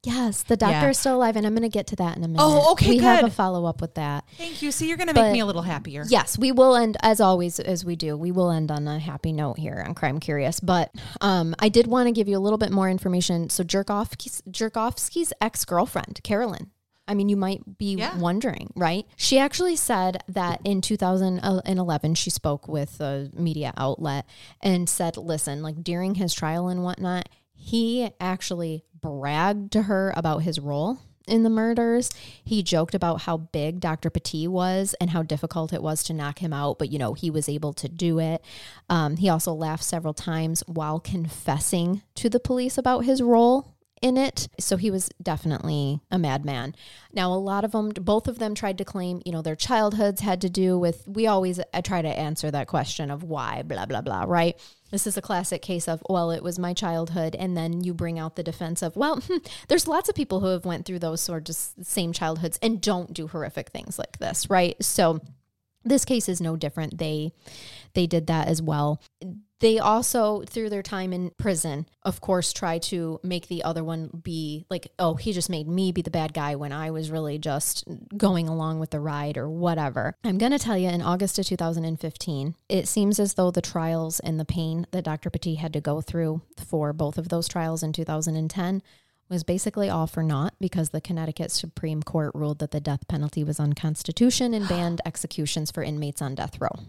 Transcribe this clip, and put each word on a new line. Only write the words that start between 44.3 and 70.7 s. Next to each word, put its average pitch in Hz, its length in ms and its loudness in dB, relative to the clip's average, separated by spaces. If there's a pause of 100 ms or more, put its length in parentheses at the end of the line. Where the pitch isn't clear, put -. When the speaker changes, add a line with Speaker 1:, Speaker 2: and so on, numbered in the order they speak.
Speaker 1:
So - 160 0
he 202 140 0
was 190 180 -2 (140)
definitely 151 800 -2 (100)
a 185 80 0
madman. 139 560 -2 (400)
Now, 185 180 2
a 185 40 0
lot 196 280 0
of 214 80 -2
them, 214 160 0
both 208 400 2
of 233 100 -6
them 214 160 -2
tried 196 240 -4
to 202 60 -6
claim, 180 400 -6
you 180 80 -4
know, 165 80 -4
their 156 160 -4
childhoods 208 640 2
had 190 220 0
to 185 80 0
do 185 280 2
with, 170 300 0
we 208 180 0
always, 185 320 2 (140)
I 180 80 -2
try 180 220 -2
to 160 60 -2
answer 151 420 -4
that 139 160 -2
question 147 440 -2
of 143 120 -8
why, 147 400 -6
blah, 101 240 -6
blah, 113 160 -4
blah, 95 220 -4
right? 175 340 2 (320)
This 196 160 -2
is 202 100 -4
a 196 60 -6
classic 185 400 -4
case 175 260 -4
of, 165 220 -4
well, 175 220 2
it 165 100 -4
was 175 160 -6
my 180 160 -4
childhood. 165 600 -2
And 185 220 -4
then 170 260 -2
you 180 120 -4
bring 170 240 -4
out 160 180 -8
the 175 60 -6
defense 165 400 -6
of, 165 120 -4
well, 277 280 0 (220)
<laughs> - 240 -18
there's 311 200 2
lots 330 220 0
of 403 40 -4
people 202 260 -2
who 196 80 0
have 185 180 -2
went 175 180 -4
through 180 140 -6
those 165 240 -4
sorts 160 280 -6
of 165 60 -6
s-, - 320 -10
same 170 240 -2
childhoods 165 480 -2
and 226 220 0
don't 180 320 -2
do 160 140 -8
horrific - 420 -8
things - 280 -12
like - 200 -10
this, - 320 -4
right? 180 340 4
So 165 360 2 (600)
this 262 220 4
case 240 240 0
is 175 140 -2
no 165 140 -2
different. 156 420 -4
They, 156 340 -2 (640)
they 180 120 4
did 165 200 0
that 160 220 2
as 160 120 2
well. 151 400 0 (640)
They 220 140 6
also, 214 640 2
through 220 260 -6
their 202 140 -4